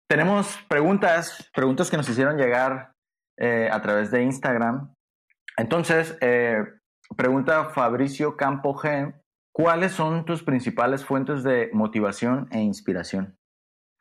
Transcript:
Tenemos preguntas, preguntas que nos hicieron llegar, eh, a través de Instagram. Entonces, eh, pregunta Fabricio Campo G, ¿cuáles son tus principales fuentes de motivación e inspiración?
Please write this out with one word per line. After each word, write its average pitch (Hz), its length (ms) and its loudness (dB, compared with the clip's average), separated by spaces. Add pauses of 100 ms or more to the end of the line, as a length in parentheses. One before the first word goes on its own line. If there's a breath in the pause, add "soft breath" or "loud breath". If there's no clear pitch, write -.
Tenemos 185 500 2 (100)
preguntas, 170 840 2
preguntas 135 340 2
que - 100 0
nos 135 100 -2
hicieron 135 280 0
llegar, 131 600 0 (400)
eh, 117 340 0
a 107 100 0
través 104 300 0
de 123 140 2
Instagram. 131 680 -2 (640)
Entonces, 160 640 0
eh, 120 440 4 (520)
pregunta 135 540 2
Fabricio 139 680 0
Campo 139 380 -2
G, 147 400 -4 (380)
¿cuáles 170 400 2
son 160 320 -2
tus 160 180 -4
principales 127 640 0
fuentes 135 400 -2
de 123 280 0
motivación 110 760 -2
e 113 100 -4
inspiración? 95 800 -4 (640)